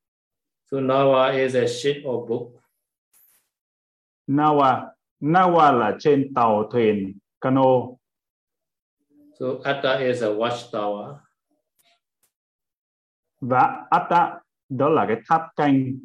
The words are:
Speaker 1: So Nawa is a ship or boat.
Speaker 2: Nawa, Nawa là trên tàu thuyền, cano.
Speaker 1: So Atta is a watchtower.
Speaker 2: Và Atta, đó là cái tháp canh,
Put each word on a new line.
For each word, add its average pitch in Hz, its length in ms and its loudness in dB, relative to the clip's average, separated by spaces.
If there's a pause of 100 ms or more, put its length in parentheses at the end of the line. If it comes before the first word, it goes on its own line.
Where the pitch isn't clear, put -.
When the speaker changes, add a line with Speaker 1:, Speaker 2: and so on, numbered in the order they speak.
(640)
Speaker 1:
So 135 120 -8
Nawa 135 600 2
is 131 180 0
a 123 120 2
ship 143 400 -4
or 117 220 -6
boat. - 340 -8 (1600)
Speaker 2:
Nawa, 143 600 2 (320)
Nawa 160 580 4
là 120 220 0
trên 139 340 2
tàu 107 380 0
thuyền, 101 460 0 (240)
cano. 131 400 2 (1600)
Speaker 1:
So 131 60 -6 (180)
Atta 147 340 -2
is 127 260 -2
a 107 40 0
watchtower. 107 880 -6 (2250)
Speaker 2:
Và 127 480 0
Atta, - 500 0 (300)
đó 139 200 0
là 131 180 0
cái 110 100 -2 (100)
tháp 165 140 2 (140)
canh, 135 500 0